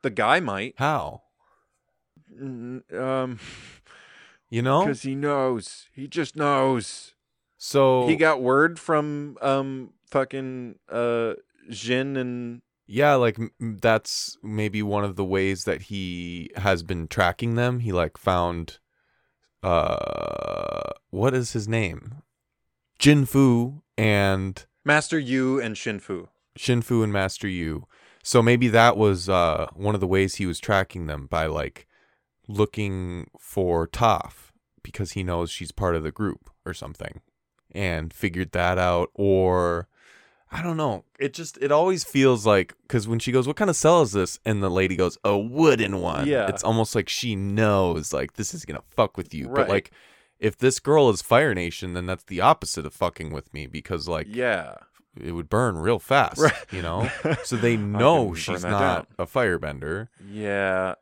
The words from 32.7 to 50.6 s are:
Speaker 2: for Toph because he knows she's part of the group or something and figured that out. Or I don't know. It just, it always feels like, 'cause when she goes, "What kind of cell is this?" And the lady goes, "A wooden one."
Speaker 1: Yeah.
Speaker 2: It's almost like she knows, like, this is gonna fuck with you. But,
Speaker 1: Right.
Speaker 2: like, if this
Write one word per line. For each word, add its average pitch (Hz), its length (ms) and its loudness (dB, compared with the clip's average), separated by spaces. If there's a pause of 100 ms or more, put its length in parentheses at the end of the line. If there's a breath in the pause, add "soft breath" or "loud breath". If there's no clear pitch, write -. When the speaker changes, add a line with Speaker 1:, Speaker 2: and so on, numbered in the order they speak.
Speaker 2:
for 85 480 -2
Toph - 640 -2 (320)
because - 300 -10
he 98 100 -6
knows 85 260 -2
she's - 220 -12
part 90 240 -2
of 80 80 -4
the 78 80 -6
group - 400 -6 (120)
or 90 120 -10
something - 460 -14 (500)
and 82 420 -4
figured 90 380 -4
that 90 260 0
out. 90 380 0
Or 90 720 2 (640 soft breath)
I - 100 -8
don't 170 160 -4
know. 135 260 -4 (160)
It 139 140 -4
just, - 260 -14
it 139 120 0
always 170 320 2
feels 131 420 4
like, 101 300 4 (120)
'cause 107 200 -2
when 117 120 -2
she 123 120 -4
goes, 123 160 2
"What 147 100 -6
kind 208 120 2
of 165 60 0
cell 165 280 6
is 107 100 0
this?" 95 320 -2
And 107 180 0
the 95 60 0
lady 92 260 2
goes, 90 300 0
"A 101 120 4
wooden 113 640 2
one." 87 280 -2
Speaker 1:
Yeah. 127 200 0
Speaker 2:
It's 98 160 -4
almost 113 320 2
like 104 140 0
she 117 260 -4
knows, 98 800 2
like, 69 200 -4
this - 200 -6
is 170 100 -14
gonna - 240 -12
fuck - 300 0
with - 160 -10
you. 76 140 -8
But, 127 100 -4
Speaker 1:
Right. 131 120 2
Speaker 2:
like, 98 220 -2 (480 soft breath)
if 104 160 0
this 127 240 2